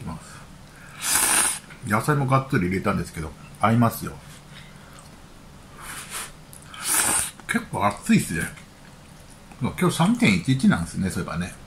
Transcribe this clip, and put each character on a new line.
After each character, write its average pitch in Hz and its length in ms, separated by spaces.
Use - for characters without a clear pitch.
い - 40
き - 20
ま - 140
す。 - 180
野 110 160
菜 151 140
も 143 100
が 131 140
っ 131 100
つ 131 80
り 87 80
入 95 100
れ 90 60
た 101 100
ん 92 60
で 80 80
す - 80
け 85 60
ど、 76 120
合 107 120
い 113 40
ま 117 140
す - 140
よ。 76 80
結 - 200
構 98 200
熱 151 280
い 185 40
っ - 20
す - 140
ね。 82 80
今 - 120
日 175 180
三 185 260
点 127 200
一 - 160
一 131 160
な 127 100
ん 85 60
で - 60
す - 60
ね、 92 120
そ 87 120
う - 20
い 80 40
え 71 40
ば 78 80
ね。 90 160